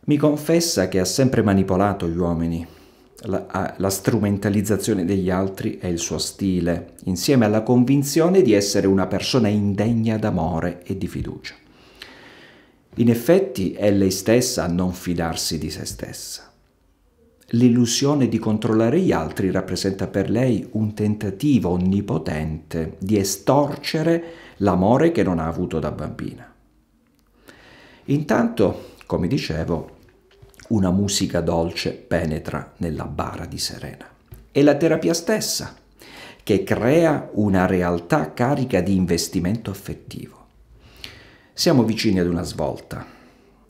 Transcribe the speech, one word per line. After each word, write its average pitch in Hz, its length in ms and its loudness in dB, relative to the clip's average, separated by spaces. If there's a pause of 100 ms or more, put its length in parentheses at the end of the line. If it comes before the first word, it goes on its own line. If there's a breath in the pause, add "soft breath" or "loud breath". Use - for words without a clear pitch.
Mi 147 120 2
confessa 147 720 2
che 95 100 0
ha 92 60 2
sempre 131 380 2
manipolato 98 640 2
gli 82 80 -4
uomini. 82 500 -2 (580 loud breath)
La, 95 240 -4
a-, - 300 -6
la 95 120 0
strumentalizzazione 101 1120 0
degli 92 260 0
altri 95 480 -4
è - 80 -8
il 87 120 -2
suo 80 200 -4
stile, 87 760 -2 (100)
insieme 113 400 2
alla 107 180 2
convinzione 143 800 4
di 110 100 4
essere 101 360 2
una 95 180 4
persona 101 420 0
indegna 107 720 0
d'amore 87 640 -2
e 95 160 -8
di 90 80 -4
fiducia. - 480 -8 (1400 loud breath)
In 117 120 4
effetti 117 640 2
è 104 180 2
lei 98 200 4
stessa 110 540 2
a - 20 -2
non 90 260 0
fidarsi 82 640 -4
di 78 140 -6
se - 140 -10
stessa. - 640 -14 (1040)
L'illusione 123 720 4
di 113 100 0
controllare 113 600 2
gli 185 140 2
altri 82 380 -2
rappresenta 92 580 -2
per 95 200 -2
lei 113 440 0
un 107 220 -2
tentativo 104 760 0
onnipotente 85 1300 -2
di 98 200 0
estorcere 147 1080 0 (320 loud breath)
l'amore 101 560 4
che 107 100 0
non 90 160 0
ha 80 80 -4
avuto 82 320 -4
da 78 120 -4
bambina. - 640 -12 (1500 loud breath)
Intanto, 156 840 0 (160)
come 85 220 -2
dicevo, 80 720 -4 (680)
una 95 220 2
musica 95 520 0
dolce 82 500 -2
penetra 78 880 -4
nella 82 260 -6
bara 80 400 -8
di - 140 -12
Serena. - 480 -10 (440)
È 147 120 2
la 147 140 6
terapia 165 360 0
stessa - 640 -4 (640 loud breath)
che 98 200 2
crea 139 720 2
una 95 320 2
realtà 90 640 0
carica 127 480 0
di 95 140 0
investimento 90 760 0
affettivo. - 680 -14 (1120 loud breath)
Siamo - 300 2
vicini 107 360 0
ad 87 100 2
una 87 160 -2
svolta. - 600 -8 (640 loud breath)